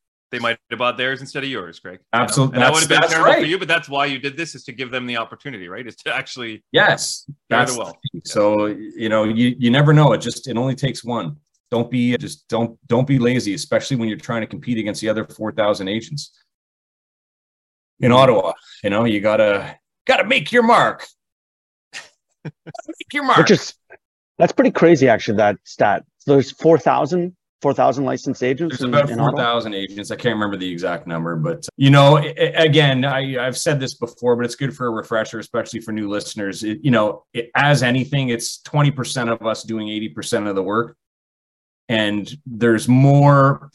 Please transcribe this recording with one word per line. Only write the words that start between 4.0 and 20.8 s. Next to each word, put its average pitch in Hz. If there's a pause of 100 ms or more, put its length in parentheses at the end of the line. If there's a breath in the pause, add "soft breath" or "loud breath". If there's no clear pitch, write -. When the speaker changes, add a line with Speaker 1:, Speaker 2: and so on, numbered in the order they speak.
Speaker 1:
you 135
did 139
this, 160
is 131
to 131
give 120
them 123
the 120
opportunity, 110
right? 117
Is 104
to -
actually 123
Speaker 2:
Yes. 170
Speaker 1:
share 147 (160)
Speaker 2:
That's 123
Speaker 1:
the 117
wealth. 87
Speaker 2:
the -
thing. -
Speaker 1:
Yeah. -
Speaker 2:
So, 104
you 110
know, 107
you, 117
you 120
never 147
know. 147
It 101
just, -
it 113
only 131
takes 131
one. 107 (340)
Don't 117
be, 123
just -
don't, 117
don't 120
be 139
lazy, 117
especially 131
when 113
you're 104
trying 113
to 107
compete 113
against 104
the 110
other 107
four 110
thousand 104
agents 113 (1700)
in 123
Ottawa. 113 (300 loud breath)
You 104
know, 110
you 107
gotta, 104 (280)
gotta 254
make 202
your 240
mark. 185 (840)